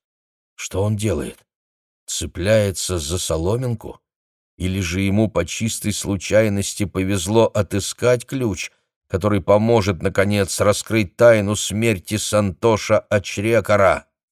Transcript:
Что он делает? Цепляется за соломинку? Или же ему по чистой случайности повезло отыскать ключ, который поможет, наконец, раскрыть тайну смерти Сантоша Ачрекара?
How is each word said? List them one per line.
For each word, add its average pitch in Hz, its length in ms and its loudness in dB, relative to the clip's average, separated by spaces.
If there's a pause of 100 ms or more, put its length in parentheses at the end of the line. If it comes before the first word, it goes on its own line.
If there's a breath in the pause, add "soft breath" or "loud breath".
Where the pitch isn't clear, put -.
(560)
Что - 280 -4
он 107 120 0
делает? 104 440 -4 (640)
Цепляется 92 960 -2
за 78 180 -4
соломинку? 107 840 -4 (580)
Или 92 220 -2
же 90 220 -2
ему 101 280 2
по 87 160 -2
чистой - 460 -4
случайности 101 960 0
повезло 95 600 0
отыскать 107 800 -2
ключ, 123 460 -6 (360)
который 98 340 0
поможет, 104 600 2
наконец, 98 600 0
раскрыть 104 560 0
тайну 107 400 6
смерти 107 580 -2
Сантоша 104 840 0
Ачрекара? 101 1080 0 (240)